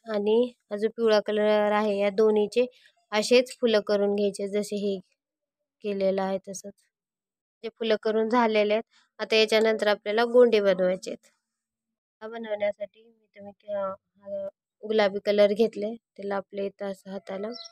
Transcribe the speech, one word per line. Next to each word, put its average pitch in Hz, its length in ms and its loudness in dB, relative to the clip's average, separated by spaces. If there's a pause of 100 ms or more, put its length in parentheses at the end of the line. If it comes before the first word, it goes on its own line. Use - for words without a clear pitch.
आणि 220 440 0 (180)
हा 208 60 -6
जो 208 120 -2
पिवळा 214 320 2
कलर 208 520 0
आहे 208 260 0
या 202 120 0
दोन्हीचे 214 560 2 (460)
असेच 247 480 2
फुलं 220 200 2
करून 202 340 0
घ्यायचे 202 340 -4
जसे 202 280 -4
हे 196 220 -4 (840)
केलेलं 196 380 -2
आहे 190 160 -2
तसंच. 196 340 -16 (920)
ते 226 40 -10
फुलं 220 340 0
करून 220 260 0
झालेले 214 460 2
आहेत. 226 80 -2 (360)
आता 220 180 0
याच्यानंतर 220 500 2
आपल्याला 208 380 0
गोंडे 233 360 6
बनवायचे 185 500 0
आहेत. - 200 -14 (920)
हा 220 60 -14
बनवण्यासाठी 214 720 -6
मी 226 240 -20 (100)
तुम्ही 202 160 -18
के-, 208 220 -12
अ, 196 720 -8 (340)
गुलाबी 208 420 0
कलर 208 280 4
घेतले, 208 420 -2 (220)
त्याला 202 200 -6
आपले 196 300 -6
इथं 196 240 -10
असं 190 200 -14
हाताला, 190 380 -10 (240)